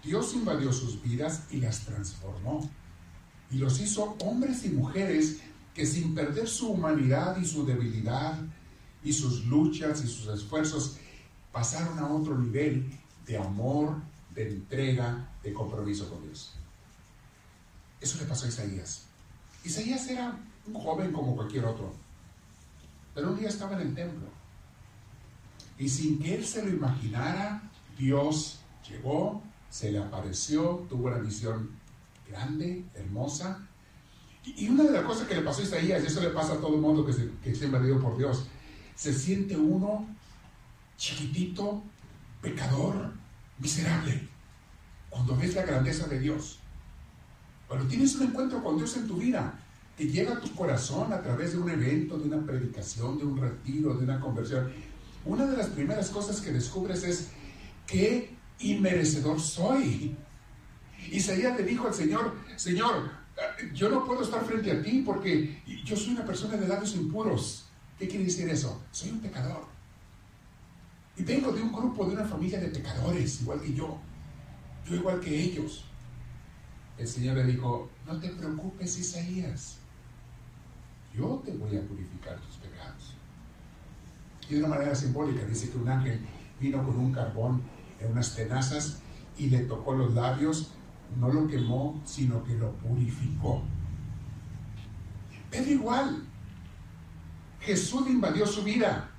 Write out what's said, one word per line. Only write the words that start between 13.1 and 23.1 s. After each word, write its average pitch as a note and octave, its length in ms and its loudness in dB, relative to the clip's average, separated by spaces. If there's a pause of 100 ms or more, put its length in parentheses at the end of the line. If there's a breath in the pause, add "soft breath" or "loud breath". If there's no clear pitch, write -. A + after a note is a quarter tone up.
de A2 120 -2
amor, B2+ 580 2 (380)
de G#2+ 140 -2
entrega, A#2+ 840 0 (120)
de G#2 100 -6
compromiso G2+ 560 -4
con E2+ 140 -10
Dios. D2+ 320 -14 (1500)
Eso - 180 -4
le - 60 -6
pasó B2 220 -2
a - 20 0
Isaías. G2+ 580 -6 (580)
Isaías B3 440 -2
era B3 300 -4 (280)
un G#3+ 80 -10
joven - 380 0
como B2+ 240 0
cualquier A2+ 300 0
otro, G2 280 -2 (1200)